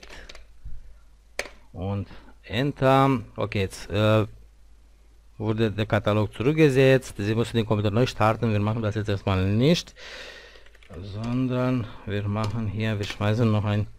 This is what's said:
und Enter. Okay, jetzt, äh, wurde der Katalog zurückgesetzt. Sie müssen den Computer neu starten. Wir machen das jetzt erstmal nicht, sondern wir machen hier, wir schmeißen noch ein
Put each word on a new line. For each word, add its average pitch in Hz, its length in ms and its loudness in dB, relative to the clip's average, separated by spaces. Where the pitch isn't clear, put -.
und 98 340 -6
Enter. 135 760 2
Okay, 107 240 -2
jetzt, - 300 -6
äh, 107 360 4
wurde 110 320 0
der 107 140 -2
Katalog 104 480 0
zurückgesetzt. 135 880 4
Sie 101 160 0
müssen 113 240 0
den 107 80 0
Computer 107 240 2
neu 120 160 2
starten. 110 460 2
Wir 104 60 2
machen 107 220 0
das 104 140 -2
jetzt 107 160 -4
erstmal 95 340 0
nicht, 120 500 2
sondern 123 880 -2
wir 104 200 -4
machen 110 420 -2
hier, 110 300 -2
wir 101 60 -4
schmeißen 107 480 0
noch 107 140 2
ein 104 200 0